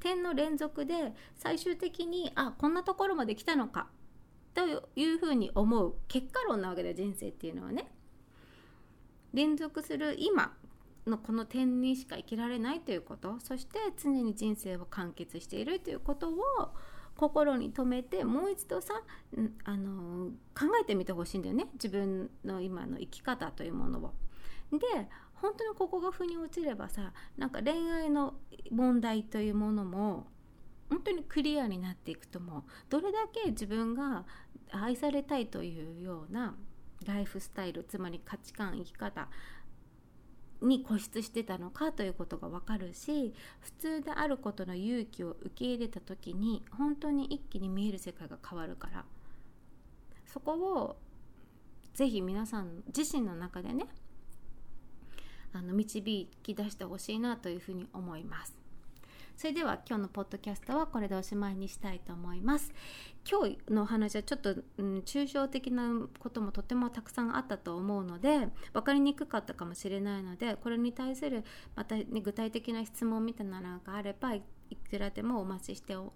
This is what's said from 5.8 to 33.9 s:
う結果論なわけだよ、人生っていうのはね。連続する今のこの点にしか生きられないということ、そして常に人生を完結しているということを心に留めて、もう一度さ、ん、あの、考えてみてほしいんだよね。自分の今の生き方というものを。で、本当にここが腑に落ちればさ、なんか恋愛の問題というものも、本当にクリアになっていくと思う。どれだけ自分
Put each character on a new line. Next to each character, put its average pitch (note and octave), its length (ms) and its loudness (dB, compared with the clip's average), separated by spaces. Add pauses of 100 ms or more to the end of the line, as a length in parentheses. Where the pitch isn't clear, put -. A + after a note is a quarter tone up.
う E3+ 120 2 (120)
結 C4 200 2
果 B4+ 140 0
論 B3 180 4
な F#3 100 0
わ F3 60 -2
け F3+ 60 0
だ F3 60 0
よ、 F3 60 0
人 G3 200 0
生 F#3+ 140 -4
っ - 40 -6
て - 140 -8
い E3 40 -2
う E3+ 60 -6
の E3+ 80 -6
は G3 80 -4
ね。 - 200 -4 (1400)
連 D4 240 6
続 D#4 260 -2
す D4 160 -2
る D4+ 200 2
今 F4+ 380 4 (500)
の A3 120 2
こ A3 140 -4
の A3+ 120 2
点 B3+ 360 2
に C4 160 4
し C4 100 -8
か - 100 -8
生 - 60 -6
き - 140 -4
ら A#3 120 0
れ B3 100 -2
な A#3+ 140 0
い E4 80 -2
と B3+ 120 -4
い F3+ 40 2
う E3 60 -2
こ - 140 -10
と、 G#3 240 -4
そ B3+ 160 -6
し C4 100 -4
て - 120 -6 (220)
常 C#4+ 100 2
に A#3+ 240 4
人 G#3+ 220 2
生 F#3 200 -4
を F3+ 100 -6
完 F3 260 -4
結 E3+ 280 -8
し - 60 -12
て G3 100 -6
い G#3+ 80 0
る F4 160 0
と - 100 -6
い - 40 -2
う - 60 -4
こ C#4+ 140 2
と E4 160 -2
を D#4+ 40 0 (840)
心 D4+ 400 6
に A3+ 160 0
留 B3 260 4
め B3 40 -2
て、 F4 220 -2
も C4+ 220 4
う G4+ 60 4
一 - 140 -4
度 - 140 0
さ、 G#4 140 -2
ん、 - 580 -2 (120)
あ G3+ 120 0
の、 F#3 540 -4 (260)
考 C#4+ 100 4 (140)
え - 40 4
て G#3 100 2
み F#3 100 4
て F#3+ 80 0
ほ F3 120 0
し - 100 -6
い G3 40 2
ん F3 40 0
だ - 60 0
よ - 60 0
ね。 C#4+ 200 4
自 A3+ 140 -2
分 G3 420 2 (140)
の F#3+ 160 -2
今 F#3 260 -4
の - 120 -4
生 - 100 -6
き - 140 -10
方 C4 280 -2
と - 140 -6
い E3 40 -4
う E3+ 60 -4
も - 140 6
の - 100 2
を。 - 160 -2 (560)
で、 E4 380 2 (260)
本 G#4 220 0
当 A4+ 120 -2
に G#4 80 -2
こ F#4 120 2
こ F#4 120 2
が F4+ 100 2
腑 F4+ 160 -2
に E4+ 120 0
落 D#4+ 100 -4
ち E4+ 140 -2
れ C4 140 2
ば - 120 -6
さ、 G3 240 -2 (240)
な C4+ 120 0
ん - 20 -2
か - 100 -2
恋 E4 300 4
愛 D#4+ 200 2
の C#4+ 240 4 (360)
問 B3 300 8
題 A3 240 2
と A3 140 -2
い G#3+ 120 4
う G#3 40 2
も G#3+ 180 4
の G#3 120 4
も、 F#3 440 0 (600)
本 F4 100 4
当 G#4 100 0
に F4 140 2
ク - 180 2
リ D4+ 180 4
ア B3 60 2
に F#3+ 120 0
な F3+ 140 -2
っ - 40 -8
て - 160 -6
い - 40 -4
く - 120 -18
と F3+ 100 -8
思 E3+ 200 -6
う。 - 40 -8 (260)
ど C#4+ 120 4
れ G4 100 2
だ G#4+ 220 2
け A4 180 2
自 G#3+ 160 0
分 A3+ 280 2